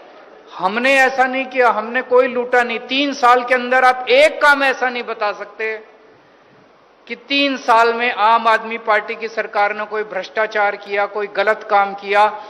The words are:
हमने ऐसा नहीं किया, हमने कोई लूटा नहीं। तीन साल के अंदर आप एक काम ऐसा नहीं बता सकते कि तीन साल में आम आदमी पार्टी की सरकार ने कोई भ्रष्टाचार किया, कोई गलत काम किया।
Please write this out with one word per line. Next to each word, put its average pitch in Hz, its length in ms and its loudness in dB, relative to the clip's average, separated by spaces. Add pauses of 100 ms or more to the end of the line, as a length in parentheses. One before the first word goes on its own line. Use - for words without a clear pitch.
(580)
हमने 233 360 0
ऐसा 262 300 2
नहीं 262 220 -4
किया, 254 220 2
हमने 220 340 -2
कोई 247 260 4
लूटा 247 340 0
नहीं। 226 160 -6
तीन 269 340 -2
साल 254 320 4
के 254 100 0
अंदर 254 300 2
आप 254 240 2
एक 277 340 4
काम 285 220 4
ऐसा 254 240 -2
नहीं 240 140 -8
बता 220 300 -4
सकते 214 440 -10 (1300)
कि 233 60 -12
तीन 277 420 -2
साल 233 380 4
में 240 200 -2
आम 226 340 2
आदमी 220 300 0
पार्टी 220 360 -2
की 220 140 -10
सरकार 208 480 -2
ने 214 80 -8
कोई 214 180 -6
भ्रष्टाचार 208 760 -4
किया, 202 300 -4
कोई 208 200 -6
गलत 202 440 -2
काम 196 240 2
किया। 208 560 0